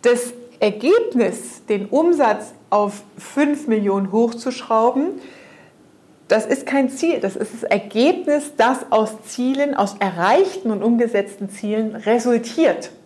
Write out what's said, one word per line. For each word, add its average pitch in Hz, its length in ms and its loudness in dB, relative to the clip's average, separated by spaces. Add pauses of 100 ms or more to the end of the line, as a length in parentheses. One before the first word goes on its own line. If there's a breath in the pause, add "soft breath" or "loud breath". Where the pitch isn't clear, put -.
Das 240 300 2 (280)
Ergebnis, 226 1040 0
den 202 200 -2
Umsatz 285 640 2 (160)
auf 202 340 0 (160)
fünf 294 480 -2
Millionen 196 460 0
hochzuschrauben, 240 1080 0 (1080 loud breath)
das 214 180 2
ist - 180 -2
kein 269 260 0
Ziel, 320 280 -2
das 190 160 -4
ist - 180 -6
das - 120 -12
Ergebnis, 294 920 0
das 254 360 2
aus 214 320 0
Zielen, 269 500 -2
aus 202 240 -2
erreichten 208 720 0
und 202 100 -2
umgesetzten 220 680 0
Zielen 214 460 -4
resultiert. 233 960 0 (140)